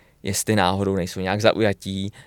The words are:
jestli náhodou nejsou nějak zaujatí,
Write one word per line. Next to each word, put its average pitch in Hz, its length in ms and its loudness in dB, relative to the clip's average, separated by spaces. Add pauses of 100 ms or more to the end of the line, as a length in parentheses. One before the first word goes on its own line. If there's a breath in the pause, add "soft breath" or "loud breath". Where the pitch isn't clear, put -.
(220 soft breath)
jestli 107 340 -2
náhodou 95 400 2
nejsou 90 240 -4
nějak 95 200 -2
zaujatí, 98 720 0 (140 loud breath)